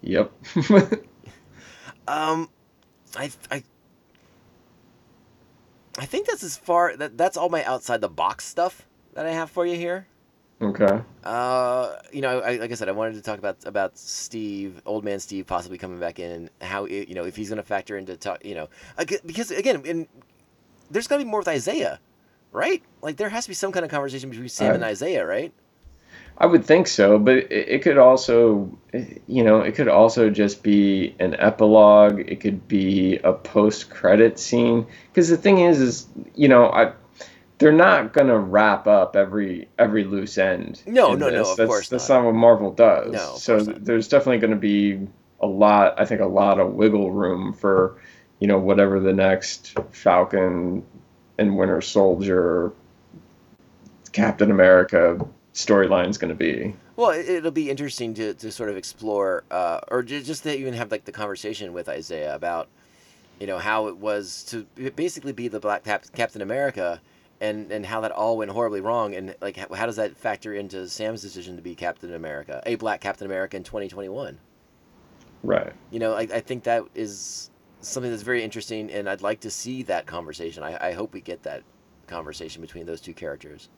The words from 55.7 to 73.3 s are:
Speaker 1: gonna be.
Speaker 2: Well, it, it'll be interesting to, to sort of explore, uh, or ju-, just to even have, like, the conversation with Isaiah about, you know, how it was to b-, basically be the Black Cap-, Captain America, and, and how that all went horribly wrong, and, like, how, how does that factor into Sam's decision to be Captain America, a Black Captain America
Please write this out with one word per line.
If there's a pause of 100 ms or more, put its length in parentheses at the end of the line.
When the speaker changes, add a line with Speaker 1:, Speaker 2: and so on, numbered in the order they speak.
Speaker 1:
gonna
be. (200)
Speaker 2:
Well,
it,
it'll
be
interesting
to,
to
sort
of
explore,
uh, (100)
or
ju-,
just
to
even
have,
like,
the
conversation
with
Isaiah
about, (680)
you
know,
how
it
was
to (100)
b-,
basically
be
the
Black
Cap-, (100)
Captain
America, (400)
and,
and
how
that
all
went
horribly
wrong,
and,
like,
how,
how
does
that
factor
into
Sam's
decision
to
be
Captain
America,
a
Black
Captain
America